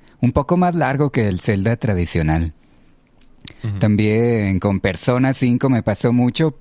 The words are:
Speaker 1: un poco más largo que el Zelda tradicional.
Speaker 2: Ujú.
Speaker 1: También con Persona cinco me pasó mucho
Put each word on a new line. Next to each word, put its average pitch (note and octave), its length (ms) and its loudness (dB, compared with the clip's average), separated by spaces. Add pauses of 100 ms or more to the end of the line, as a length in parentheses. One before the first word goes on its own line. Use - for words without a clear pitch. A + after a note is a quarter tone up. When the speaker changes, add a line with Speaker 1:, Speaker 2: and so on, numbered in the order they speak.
(200)
Speaker 1:
un A#2+ 120 2
poco D3+ 240 0
más F3+ 180 2
largo C#3 360 0
que A2 180 0
el F#2 100 -2
Zelda G#2 380 0
tradicional. E2 800 -2 (1080)
Speaker 2:
Ujú. G#2 160 -6
Speaker 1:
También G#2+ 800 2
con G2 220 0
Persona B2 520 0
cinco B2+ 360 0
me A#2+ 140 0
pasó A2+ 300 0
mucho B2 480 0